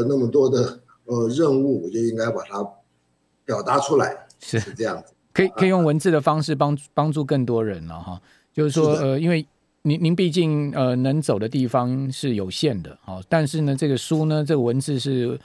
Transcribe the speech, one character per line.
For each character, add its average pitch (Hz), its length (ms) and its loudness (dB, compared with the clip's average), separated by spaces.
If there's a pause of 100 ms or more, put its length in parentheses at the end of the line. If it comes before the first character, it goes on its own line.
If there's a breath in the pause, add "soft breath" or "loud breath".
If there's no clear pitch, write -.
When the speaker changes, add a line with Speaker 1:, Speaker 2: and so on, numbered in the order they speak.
Speaker 1:
那 143 80 2
么 127 100 2
多 135 220 4
的， 123 320 0 (240 soft breath)
呃， 117 240 -2
任 135 340 2
务， 123 220 0
我 90 60 -6
就 110 100 -4
应 117 160 0
该 113 140 -2
把 104 120 -6
它 101 240 -8 (760)
表 104 180 -4
达 123 160 2
出 139 180 2
来， 101 300 -2 (140)
Speaker 2:
是。 - 180 -2
Speaker 1:
是 - 140 -6
这 110 120 -6
样 95 120 -4 (100)
子。 - 60 -20 (220)
Speaker 2:
可 190 80 4
以， 190 60 4
可 190 180 2
以 - 20 4
用 185 160 4
文 151 140 2
字 180 120 0
的 156 100 4
方 156 220 0
式 151 120 -2
帮-， 143 220 0 (180)
帮 151 180 0
助 147 120 -2
更 135 200 0
多 117 200 0
人 90 220 -6
了 82 140 -12
哈。 90 200 -12 (320 soft breath)
就 151 120 0
是 147 60 0
说， 151 240 4
Speaker 1:
是 156 60 -2
的。 143 60 0
Speaker 2:
呃， 135 120 0
因 165 120 0
为 160 160 0 (340)
您， 156 240 0
您 165 100 4
毕 180 160 2
竟， 151 440 0
呃， 127 220 2
能 135 240 2
走 123 180 0
的 110 100 -4
地 131 180 0
方 127 460 0
是 127 220 -4
有 95 160 -4
限 98 320 -2
的， - 140 -14 (100)
哦， 92 220 -12
但 160 160 2
是 156 180 -2
呢， 139 120 0
这 143 140 -2
个 135 80 2
书 156 300 0
呢， 151 200 0
这 160 80 2
个 143 60 2
文 120 180 2
字 135 200 -2
是 127 460 -2